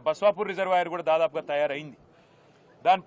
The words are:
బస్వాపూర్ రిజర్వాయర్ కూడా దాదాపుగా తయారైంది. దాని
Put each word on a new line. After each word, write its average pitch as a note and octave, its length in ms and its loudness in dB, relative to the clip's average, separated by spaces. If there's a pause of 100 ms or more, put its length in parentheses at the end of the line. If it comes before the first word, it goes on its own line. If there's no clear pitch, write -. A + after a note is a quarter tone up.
బస్వాపూర్ G3 460 0
రిజర్వాయర్ F#3 420 0
కూడా E3+ 160 -6
దాదాపుగా D#3+ 400 0
తయారైంది. D3 480 -4 (880)
దాని F#3 200 4